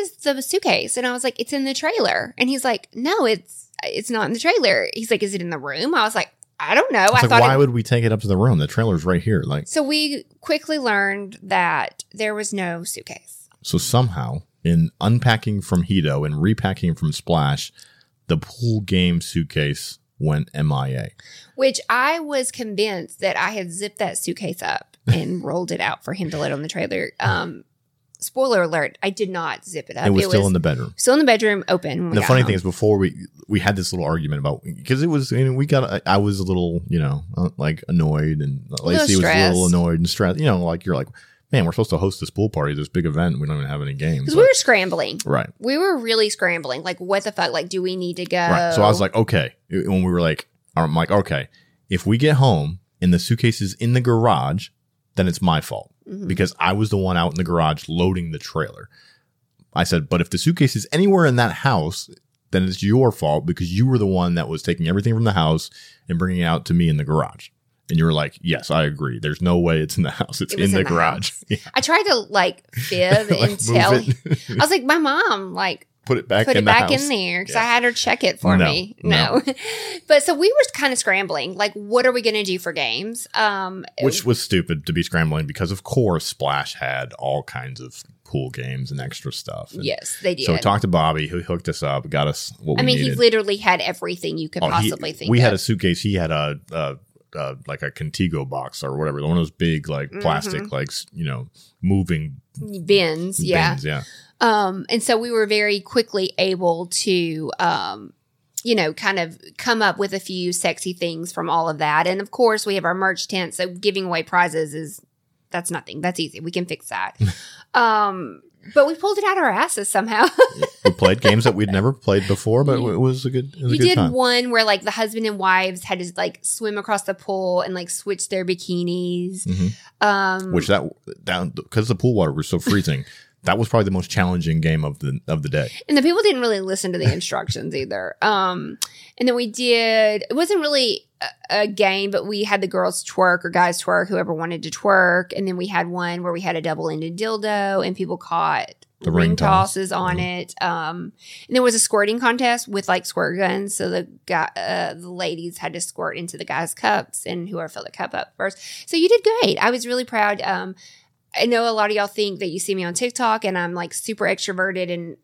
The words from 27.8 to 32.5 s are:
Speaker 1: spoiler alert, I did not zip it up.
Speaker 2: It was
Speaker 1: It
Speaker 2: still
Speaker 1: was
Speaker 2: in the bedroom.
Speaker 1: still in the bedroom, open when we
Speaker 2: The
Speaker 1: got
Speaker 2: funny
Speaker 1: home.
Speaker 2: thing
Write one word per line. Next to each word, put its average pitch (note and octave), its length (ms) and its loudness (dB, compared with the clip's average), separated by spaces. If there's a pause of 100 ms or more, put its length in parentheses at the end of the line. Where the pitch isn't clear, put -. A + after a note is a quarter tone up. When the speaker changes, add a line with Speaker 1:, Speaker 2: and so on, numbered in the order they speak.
Speaker 1:
spoiler B3 440 2
alert, D#3+ 400 -2
I F#3+ 80 -2
did F#3+ 200 -4
not E3 340 -6
zip E3+ 240 -12
it - 80 -12
up. - 100 0
Speaker 2:
It G2+ 40 4
was G2 160 4
Speaker 1:
It - 20 -2
Speaker 2:
still G#2 140 4
Speaker 1:
was G2 60 4
Speaker 2:
in F#2+ 40 4
the F2 80 2
bedroom. C#2 360 -2
Speaker 1:
still - 180 4
in D4 60 6
the D#4 60 4
bedroom, A3 420 2
open F3+ 220 0 (100)
when F3 100 -2
we - 60 -4
Speaker 2:
The G#2 40 6
Speaker 1:
got G2+ 80 2
Speaker 2:
funny B2+ 140 6
Speaker 1:
home. A2+ 60 2
Speaker 2:
thing G#2 80 2